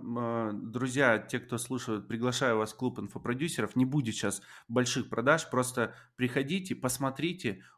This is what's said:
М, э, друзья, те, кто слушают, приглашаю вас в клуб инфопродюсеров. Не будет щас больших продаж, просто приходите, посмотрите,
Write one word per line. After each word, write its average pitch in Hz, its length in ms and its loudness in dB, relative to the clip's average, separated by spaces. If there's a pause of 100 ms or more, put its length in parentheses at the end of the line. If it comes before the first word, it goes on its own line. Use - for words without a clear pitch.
М, 117 180 -6
э, 117 340 -2
друзья, 117 640 2
те, 120 200 -4
кто 120 180 -6
слушают, 113 500 -4
приглашаю 120 500 2
вас 110 160 0
в - 40 -18
клуб 123 220 -2
инфопродюсеров. 123 760 -4
Не 131 100 6
будет 127 300 0
щас 101 260 0 (260)
больших 123 420 2
продаж, 143 400 2
просто 123 440 0 (220)
приходите, 135 600 0
посмотрите, 135 880 -2 (140)